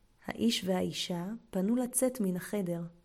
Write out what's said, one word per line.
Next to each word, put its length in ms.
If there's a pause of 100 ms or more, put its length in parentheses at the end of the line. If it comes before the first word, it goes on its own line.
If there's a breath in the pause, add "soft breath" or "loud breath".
(280)
האיש 380
והאישה 600 (240)
פנו 260
לצאת 460
מן 140
החדר. 460 (240)